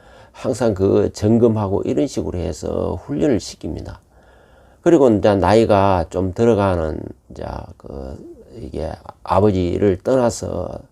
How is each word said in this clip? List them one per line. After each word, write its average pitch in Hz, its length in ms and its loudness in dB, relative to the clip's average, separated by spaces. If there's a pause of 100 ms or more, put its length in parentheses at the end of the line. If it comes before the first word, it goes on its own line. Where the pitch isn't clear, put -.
(320)
항상 113 420 -2
그 95 400 2
점검하고 107 720 2
이런 143 200 -2
식으로 90 320 -6
해서 85 680 -6
훈련을 143 320 -2
시킵니다. - 580 -10 (840)
그리고 151 260 6
이제 104 260 4
나이가 98 760 4
좀 90 240 -2
들어가는 98 640 0 (300)
이제 - 120 -14 (360)
그 69 580 -14 (240)
이게 78 320 -8 (300)
아버지를 92 840 2
떠나서 98 640 -2 (240)